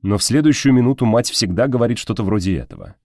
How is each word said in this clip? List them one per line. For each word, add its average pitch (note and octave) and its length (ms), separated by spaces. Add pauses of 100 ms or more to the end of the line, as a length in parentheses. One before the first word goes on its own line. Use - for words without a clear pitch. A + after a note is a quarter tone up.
но G2+ 160
в G2 60
следующую C#3 500
минуту B2+ 320
мать A2+ 260
всегда G#2 360
говорит A#2 300
что-то - 260
вроде F#2+ 340
этого. - 480